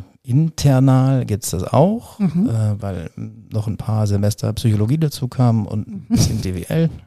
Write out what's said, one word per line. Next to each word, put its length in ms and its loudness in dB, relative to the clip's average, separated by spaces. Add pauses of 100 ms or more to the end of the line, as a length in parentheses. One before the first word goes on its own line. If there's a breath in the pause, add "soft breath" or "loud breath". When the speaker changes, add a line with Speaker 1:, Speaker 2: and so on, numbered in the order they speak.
(240)
Speaker 1:
internal 1000 2
gibt's 260 -4
das 140 -4
auch, 520 0
Speaker 2:
Mhm. 320 0
Speaker 1:
äh, 320 -2
weil 340 -8
noch 520 -8
ein 100 -6
paar 300 -2
Semester 460 0
Psychologie 440 0
dazu 300 -2
kamen 400 2
und 200 -6
ein 220 -14
Speaker 2:
Mhm. 60 -2
Speaker 1:
bisschen 260 2
D 140 -4
W 120 -6
L. 220 0 (180)